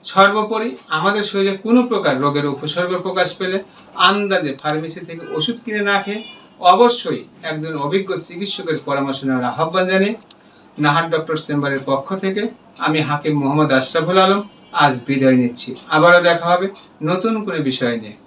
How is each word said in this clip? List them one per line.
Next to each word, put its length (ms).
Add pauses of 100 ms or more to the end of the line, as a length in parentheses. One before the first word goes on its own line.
সর্বোপরি 720 (120)
আমাদের 340
শরীরে 340
কোনো 240 (100)
প্রকার 300
রোগের 260
উপসর্গ 440 (120)
প্রকাশ 320
পেলে 240 (360)
আন্দাজে 580 (100)
ফার্মেসি 380
থেকে 220 (140)
ওষুধ 280
কিনে 260
না 120
খেয়ে 180 (400)
অবশ্যই 600 (200)
একজন 340
অভিজ্ঞ 340 (160)
চিকিৎসকের 580
পরামর্শ 400
নেওয়ার 200
আহ্বান 420
জানিয়ে 280 (640)
নাহার 320
ডক্টর 260
চেম্বারের 500
পক্ষ 280
থেকে 280 (360)
আমি 220
হাকিম 400
মোহাম্মদ 320
আশরাফুল 460
আলম 240 (300)
আজ 220 (120)
বিদায় 300
নিচ্ছি। 380 (140)
আবারও 320
দেখা 320
হবে 140 (360)
নতুন 420
কোনো 140
বিষয় 420
নিয়ে। 160 (100)